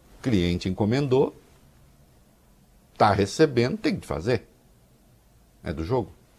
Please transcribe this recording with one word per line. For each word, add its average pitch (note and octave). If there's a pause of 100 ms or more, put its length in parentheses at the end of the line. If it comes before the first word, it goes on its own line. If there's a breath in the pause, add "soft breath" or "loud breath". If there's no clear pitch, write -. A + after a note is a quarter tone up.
(220)
Cliente F2+
encomendou, B2+ (1600)
tá G#2+
recebendo, B2
tem G#3+
que -
fazer. F2+ (1120)
É E2
do D#2+
jogo, A2 (280)